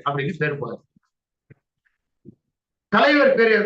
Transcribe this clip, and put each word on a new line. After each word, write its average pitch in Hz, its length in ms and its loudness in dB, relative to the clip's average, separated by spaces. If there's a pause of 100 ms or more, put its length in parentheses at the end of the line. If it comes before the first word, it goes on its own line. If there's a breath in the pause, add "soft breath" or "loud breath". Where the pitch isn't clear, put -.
அப்படின்னு 139 340 -6
பேர் 147 200 -4
போடல. - 200 -10 (2250)
தலைவர் 277 420 2
பெரிய-, 220 320 2